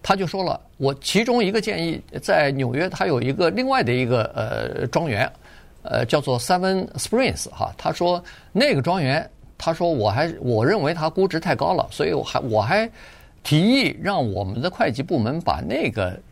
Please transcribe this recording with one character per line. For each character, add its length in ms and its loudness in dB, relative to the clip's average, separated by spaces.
他 120 4
就 120 -2
说 160 -4
了， 160 -2
我 180 0
其 280 0
中 200 2
一 80 2
个 80 0
建 240 -4
议， 160 -4
在 300 2
纽 240 -2
约 120 0
他 200 -2
有 120 2
一 140 0
个 160 2
另 180 -2
外 140 2
的 100 0
一 140 2
个， 180 2
呃， 520 -4
庄 220 0
园， 220 0
呃， 240 -2
叫 160 2
做 180 -2
Seven 540 0
Springs 560 -2
哈。 280 -4
他 140 -2
说 320 0
那 240 4
个 60 2
庄 200 0
园， 260 0
他 160 -2
说 160 0
我 200 2
还， 300 0
我 240 2
认 180 4
为 120 0
它 160 -2
估 180 2
值 120 -2
太 160 0
高 180 0
了， 180 0
所 140 -2
以 80 0
我 100 0
还， 160 -2
我 220 2
还 260 2
提 160 4
议 420 4
让 300 0
我 120 -2
们 180 -4
的 80 0
会 220 0
计 100 -4
部 160 0
门 240 0
把 200 0
那 280 -2
个 260 -2